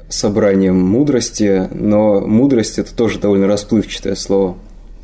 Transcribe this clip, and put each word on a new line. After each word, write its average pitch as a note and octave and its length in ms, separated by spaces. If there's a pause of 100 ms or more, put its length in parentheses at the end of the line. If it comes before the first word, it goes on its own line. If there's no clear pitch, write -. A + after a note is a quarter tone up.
собранием G2 720
мудрости, G#2 920
но G#2 480
мудрость — A#2 580
это - 160
тоже G#2 240
довольно G2 280
расплывчатое G2+ 680
слово. G2 420 (480)